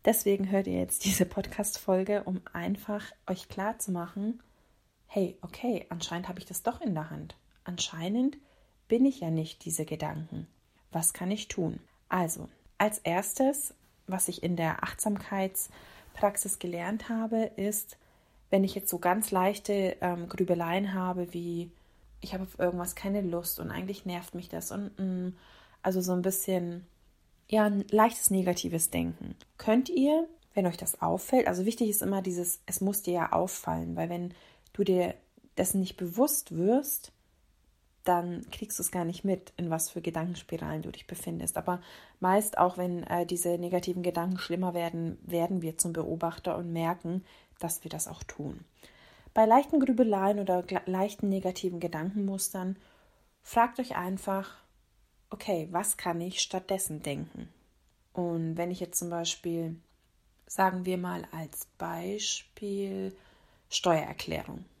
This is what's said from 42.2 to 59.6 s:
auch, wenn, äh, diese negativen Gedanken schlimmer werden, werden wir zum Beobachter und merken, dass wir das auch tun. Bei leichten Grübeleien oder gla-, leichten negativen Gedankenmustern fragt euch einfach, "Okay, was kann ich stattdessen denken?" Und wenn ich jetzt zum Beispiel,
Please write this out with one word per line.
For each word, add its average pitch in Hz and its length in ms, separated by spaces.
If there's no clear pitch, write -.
auch, 180 200
wenn, 175 260
äh, 175 220
diese 175 320
negativen 180 460
Gedanken 175 340
schlimmer 180 360
werden, 170 500
werden 175 380
wir 160 160
zum 170 140
Beobachter 165 640
und 175 160
merken, 170 540
dass - 240
wir 165 60
das 160 180
auch - 160
tun. - 420
Bei 220 120
leichten 277 340
Grübeleien 214 600
oder 185 240
gla-, 185 220
leichten 196 440
negativen 185 500
Gedankenmustern 190 960
fragt 233 380
euch - 160
einfach, 190 600
"Okay, 175 420
was 175 260
kann 170 240
ich 180 200
stattdessen 185 600
denken?" 147 480
Und 165 440
wenn 175 140
ich 180 80
jetzt 175 180
zum 175 120
Beispiel, 170 680